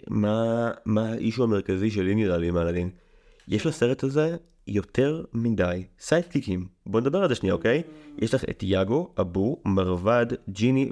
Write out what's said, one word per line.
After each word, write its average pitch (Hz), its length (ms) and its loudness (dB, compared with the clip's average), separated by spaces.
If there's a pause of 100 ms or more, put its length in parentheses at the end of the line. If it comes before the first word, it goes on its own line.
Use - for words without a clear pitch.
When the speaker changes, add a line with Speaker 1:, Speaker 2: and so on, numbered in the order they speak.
Speaker 1:
מה, 113 640 0 (140)
מה 110 240 0
האישו 113 360 0
המרכזי 101 460 0
שלי 98 240 0
נראה 98 240 2
לי 85 100 0
עם 87 80 0
אלאדין. 87 340 0 (580)
יש 107 180 -2
לסרט 135 380 0
הזה 151 320 0 (300)
יותר 131 640 0
מדי 95 520 0 (160)
סיידקיקים. 123 640 -2 (200)
בוא 107 140 2
נדבר 147 220 0
על 180 60 2
זה 127 60 2
שנייה, 95 200 0
אוקיי? 120 320 2
Speaker 2:
Mm. - 380 -8
Speaker 1:
יש 113 100 0
לך 127 100 0
את - 180 -8
יאגו, 98 580 0
אבו, 98 440 -2
מרבד, 95 600 2 (220)
ג'יני 123 440 2